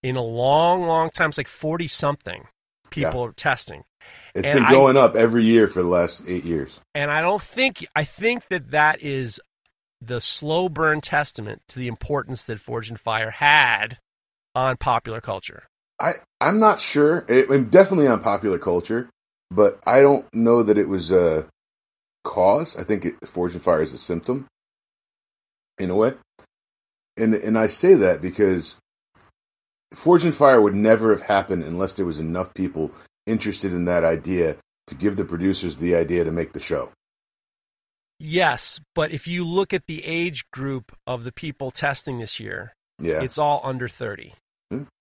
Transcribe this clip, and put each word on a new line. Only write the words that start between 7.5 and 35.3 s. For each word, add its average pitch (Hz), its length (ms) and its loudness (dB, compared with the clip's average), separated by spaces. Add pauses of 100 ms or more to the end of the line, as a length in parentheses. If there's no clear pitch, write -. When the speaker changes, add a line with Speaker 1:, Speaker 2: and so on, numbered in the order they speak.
Speaker 1:
I 156 80 -2
think 226 460 -4
that 139 200 -6
that 151 320 2
is 131 380 -6 (600)
the 117 200 -8
slow 160 480 -2
burn 151 320 0
testament 113 720 -6
to 127 100 -14
the 123 80 -6
importance 127 560 -8
that 110 160 -10
Forge 113 280 -10
and 113 120 -14
Fire 110 300 -4
had 123 680 2 (560)
on 127 220 -2
popular 117 440 -4
culture. - 440 -12 (360)
Speaker 2:
I, 165 120 0 (280)
I'm 185 200 2
not 214 200 4
sure. 151 480 2
It, 123 220 4
I'm 135 180 4
definitely 180 380 6
on 117 160 2
popular 101 380 -2
culture, 107 500 -2 (400)
but 101 340 2
I 127 180 6
don't 139 300 4
know 117 300 4
that 104 160 4
it 98 100 2
was 87 220 -4
a 82 380 2 (760)
cause. 104 540 0
I 90 80 -10
think 95 220 -2
it, - 80 -6 (120)
Forge 87 280 -6
and 87 80 -10
Fire 80 200 2
is 71 100 -4
a 62 60 -16
symptom 123 480 -6 (1300)
in 92 120 -6
a 90 60 -2
way. 113 180 2 (1040)
And, 110 180 2
and 110 240 -2
I 110 80 2
say 180 280 4
that 90 280 4
because 92 540 0 (1160)
Forge 170 300 4
and 165 100 2
Fire 135 260 6
would 104 140 4
never 110 360 4
have 101 120 2
happened 95 420 -2
unless 87 280 -6
there 95 140 -4
was 80 120 -8
enough 82 360 -6
people 80 360 -6 (360)
interested 104 460 -4
in 87 120 -2
that 87 200 2
idea 82 520 0 (320)
to - 60 -16
give 92 220 -2
the 95 80 -4
producers 85 520 -4